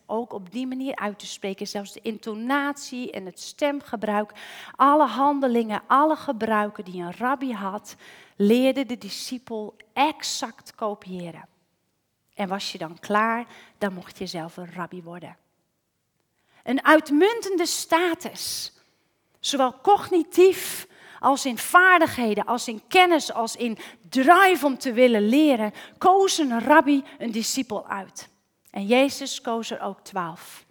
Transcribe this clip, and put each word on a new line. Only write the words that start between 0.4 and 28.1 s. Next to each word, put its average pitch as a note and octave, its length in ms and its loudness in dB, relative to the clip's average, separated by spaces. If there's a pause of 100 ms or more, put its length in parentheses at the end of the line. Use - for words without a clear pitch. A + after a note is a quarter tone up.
die B3+ 140 -6
manier C4 300 -8
uit G3+ 220 -8
te - 80 -16
spreken. G3 400 -8
Zelfs G3+ 260 -10
de - 100 -20
intonatie B3 1080 -6
en F#3+ 160 -12
het F3 140 -18
stemgebruik, A3 920 -4 (440)
alle C#4+ 300 6
handelingen, A#3+ 800 0
alle D4 300 4
gebruiken G#3 680 -2
die F3+ 180 -10
een F3 140 -10
rabbi C4 360 -4
had, G3 440 -10 (400)
leerde B3+ 500 2
de A3 120 -8
discipel G#3+ 800 -12 (160)
exact - 840 -4
kopiëren. F3+ 720 -10 (840)
En G3+ 140 -6
was G3 240 -6
je G3 60 -12
dan E3+ 200 -12
klaar, A3+ 480 0 (320)
dan G3 160 -4
mocht - 240 -18
je F#3 80 -10
zelf E3+ 300 -12
een F3 160 -16
rabbi F3 300 -12
worden. E3+ 340 -18 (1300)
Een B3 220 -4
uitmuntende F4 840 4
status, - 1080 -4 (680)
zowel C4 400 -2
cognitief - 1080 2 (320)
als C#4 280 0
in A#3 120 -6
vaardigheden, D#4+ 840 4
als A#3+ 240 -4
in A3+ 200 -10
kennis, F4 440 4
als A3+ 240 -6
in A3+ 220 -6 (300)
drive E4 580 4
om C4 120 -2
te C4 140 -6
willen A3 360 4
leren, A#3+ 440 2 (260)
koos F#4+ 400 4
een B3 220 0
rabbi C#4 440 4 (140)
een A3+ 120 -8
discipel G#3+ 560 -6
uit. - 440 -12 (400)